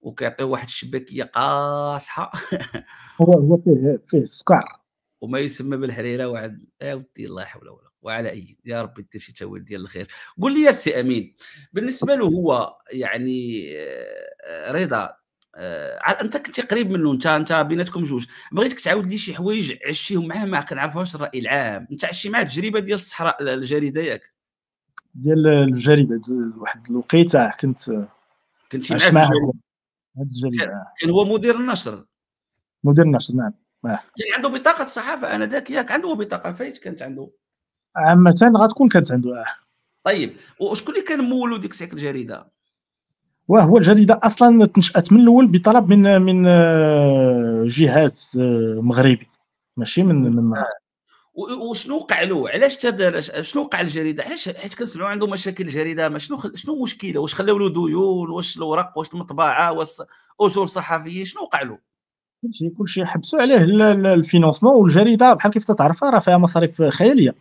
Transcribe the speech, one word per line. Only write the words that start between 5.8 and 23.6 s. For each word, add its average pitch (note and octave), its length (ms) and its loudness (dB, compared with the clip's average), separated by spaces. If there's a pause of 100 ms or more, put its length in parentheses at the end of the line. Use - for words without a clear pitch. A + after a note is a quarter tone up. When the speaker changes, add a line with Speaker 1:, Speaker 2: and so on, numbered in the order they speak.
Speaker 1:
واحد، A2 400 -12 (160)
يا C#3 120 -10
ودي، B2+ 340 -18
لا F#2 180 -14
حول - 240 -20
ولا - 100 -20
قوه، - 120 -20 (100)
وعلى A2+ 280 -10
اي، - 360 -20
يا A#2 160 -10
ربي G#2 300 -16
دير G#2 100 -18
شي - 120 -20
تاويل G2 320 -18
ديال G2+ 160 -16
الخير. G2 260 -16 (340)
قول C4+ 120 -2
لي D4+ 80 0
يا C#4+ 100 4
سي - 280 -2
امين، B2 360 -4 (380)
بالنسبه B3+ 420 -4
له B3 100 -2
هو، D#3+ 520 -2 (140)
يعني، A#2+ 840 -8
آه، C2+ 960 -16
رضا C3+ 540 -6 (300)
آه، D#2+ 460 -12
ع-، F#3+ 200 -4
انت A3+ 160 -8
كنتي - 240 -10
قريب A3 300 -4
منه، D#3+ 200 0
انت، C3 160 -2
انت D#3 260 0
بيناتكم E3 520 -4
جوج. B2+ 200 -6 (260)
بغيتك B3+ 280 -4
تعاود F#3+ 260 -4
لي F#3+ 120 -6
شي G3+ 180 -10
حوايج F3+ 420 -6 (120)
عشتيهم E3 380 -6
معاه G3+ 180 -8
ما F#3 160 -4
كنعرفوهاش D#3 540 -8
الراي C#3+ 240 -10
العام. A#2 520 -4
انت D3+ 140 -10
عشتي F3+ 240 -8
معاه G#3+ 120 -2
التجربه F#3+ 380 -4
ديال G3 160 -6
الصحراء E3+ 480 -6
ال-، C#3 60 -6
الجريده C#3 520 -4